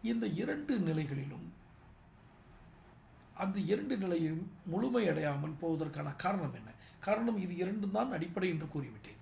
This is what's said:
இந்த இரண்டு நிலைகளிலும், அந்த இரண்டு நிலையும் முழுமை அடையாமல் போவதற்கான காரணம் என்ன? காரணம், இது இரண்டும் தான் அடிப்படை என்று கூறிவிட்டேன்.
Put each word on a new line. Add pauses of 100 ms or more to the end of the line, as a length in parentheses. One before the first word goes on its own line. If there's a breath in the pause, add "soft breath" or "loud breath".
இந்த
இரண்டு
நிலைகளிலும், (1800)
அந்த
இரண்டு
நிலையும் (160)
முழுமை
அடையாமல்
போவதற்கான
காரணம்
என்ன? (300 loud breath)
காரணம்,
இது
இரண்டும்
தான்
அடிப்படை
என்று
கூறிவிட்டேன்.